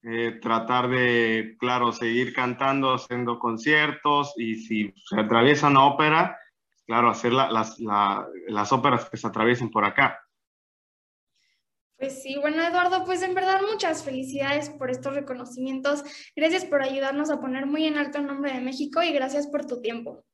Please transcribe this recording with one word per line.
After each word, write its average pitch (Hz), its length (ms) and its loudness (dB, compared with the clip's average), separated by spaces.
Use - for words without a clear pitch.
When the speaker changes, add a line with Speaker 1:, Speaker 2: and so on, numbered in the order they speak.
Speaker 1:
eh, 117 360 -4
tratar 117 500 0
de, 117 680 2
claro, 123 320 2
seguir 117 420 0
cantando, 131 600 0
haciendo 120 460 -4
conciertos 143 960 0
y 113 200 -4
si 107 360 -4
se 104 100 0
atraviesa 120 500 6
una 135 160 8
ópera, 156 520 2
claro, 117 240 4
hacer 120 220 0
la, 131 180 4
las, 110 300 -2
la, 101 480 0
las 104 240 0
óperas 127 360 2
que - 60 -10
se 113 100 -10
atraviesen 113 460 0
por 104 140 2
acá. 127 340 2
Speaker 2:
Pues 269 240 -8
sí, 269 200 -10
bueno, 302 200 0
Eduardo, 359 440 2
pues 359 180 -2
en 370 100 -2
verdad 381 280 2
muchas 381 320 -2
felicidades 277 680 -4
por 254 220 -6
estos 254 220 -4
reconocimientos. 262 920 -4
Gracias 330 300 2
por 285 180 0
ayudarnos 269 480 -2
a 277 80 -2
poner 262 260 -4
muy 302 200 0
en 302 120 0
alto 294 200 -2
el 285 100 -2
nombre 277 240 -4
de 254 80 -4
México 262 420 -4
y 339 120 0
gracias 285 340 -2
por 285 180 -4
tu 247 160 -8
tiempo. 233 520 -8